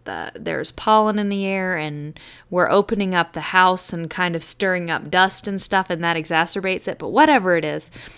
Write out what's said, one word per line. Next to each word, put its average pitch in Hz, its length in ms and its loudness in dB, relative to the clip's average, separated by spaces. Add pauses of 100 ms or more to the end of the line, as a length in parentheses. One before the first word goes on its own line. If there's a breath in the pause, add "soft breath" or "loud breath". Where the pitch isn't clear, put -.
the, 85 300 -8
there's - 380 -6
pollen 214 460 2
in 202 100 -2
the 196 180 -2
air 190 300 -2
and 151 420 -8 (320 loud breath)
we're 180 200 2
opening 196 440 2
up 170 180 0
the 160 80 -8
house 185 520 4
and 165 180 -6
kind 180 260 -2
of 160 60 -6
stirring 180 480 -2
up 151 200 -6
dust 185 360 2
and 196 140 -4
stuff, - 280 0
and 170 160 -4
that 170 120 2
exacerbates 170 720 -2
it, 127 100 -6
but 147 100 -8
whatever 214 480 4
it 160 80 0
is, 151 260 -6 (280 loud breath)